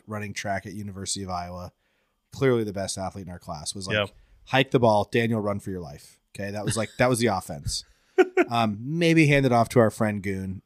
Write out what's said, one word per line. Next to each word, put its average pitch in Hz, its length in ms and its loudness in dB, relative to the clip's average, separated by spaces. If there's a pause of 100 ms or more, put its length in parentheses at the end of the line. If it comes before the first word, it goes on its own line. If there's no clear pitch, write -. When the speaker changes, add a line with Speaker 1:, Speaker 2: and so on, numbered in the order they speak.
Speaker 1:
running 104 260 -8
track 98 320 -6
at 101 80 -12
University 98 500 -8
of 92 60 -10
Iowa, 90 420 -8 (600)
clearly 123 320 0
the 101 80 -8
best 95 240 -6
athlete 92 300 -10
in 90 40 -14
our 87 80 -14
class, - 360 -12
was 95 120 -12
like, 98 80 -4
Speaker 2:
Yep. 104 140 -2 (360)
Speaker 1:
"Hike 131 260 2
the 139 80 4
ball, 107 300 4
Daniel, 117 300 2
run 101 200 -4
for 101 100 -12
your 92 100 -6
life." 73 400 -18 (160)
Okay, 101 160 -8
that 104 140 -8
was, 110 100 -2
like, 107 220 -4
that 127 100 4
was 127 120 2
the 117 80 2
offense. 90 580 -4 (320)
Speaker 2:
<laughs> 370 80 8 (240)
Speaker 1:
Um, 113 320 2
maybe 165 460 4
hand 139 200 6
it 120 40 4
off 117 180 4
to 127 100 4
our 110 100 8
friend 104 320 -2
Goon, 95 440 -6